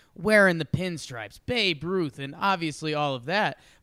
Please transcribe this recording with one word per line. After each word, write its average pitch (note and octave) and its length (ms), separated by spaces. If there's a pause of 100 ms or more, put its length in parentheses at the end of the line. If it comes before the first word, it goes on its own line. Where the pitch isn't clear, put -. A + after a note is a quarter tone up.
(140)
wearing F#3+ 440
the D#3+ 60
pinstripes, C#3 800
Babe G3 380
Ruth, E3 380
and C#3 180
obviously E3 560
all D3 220
of A#2+ 80
that. E3+ 340 (240)